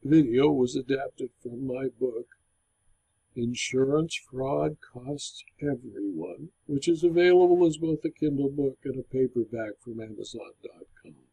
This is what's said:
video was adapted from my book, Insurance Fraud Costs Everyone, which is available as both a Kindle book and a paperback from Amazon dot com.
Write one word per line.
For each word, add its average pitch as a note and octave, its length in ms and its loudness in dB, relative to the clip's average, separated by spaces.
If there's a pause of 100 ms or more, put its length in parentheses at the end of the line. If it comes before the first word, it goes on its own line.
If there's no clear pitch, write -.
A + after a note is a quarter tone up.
video C#3 460 6
was B2+ 260 2
adapted C3+ 540 -4 (120)
from B2 240 -10
my C3 220 -4 (100)
book, A#2+ 280 -4 (1080)
Insurance C3 800 0
Fraud D3 680 -4
Costs C3+ 640 -12 (180)
Everyone, B2 920 -8 (160)
which C#3 200 -4
is E3 160 2
available F3 640 6
as D#3 120 0
both D#3+ 260 -2
a D#3+ 60 -2
Kindle C#3 400 -2
book C#3 340 -2
and C3 160 -6
a - 20 -10
paperback A#2 760 -4
from A2+ 200 -12
Amazon A2 520 -14 (100)
dot - 240 -20 (160)
com. D#2 120 -20 (180)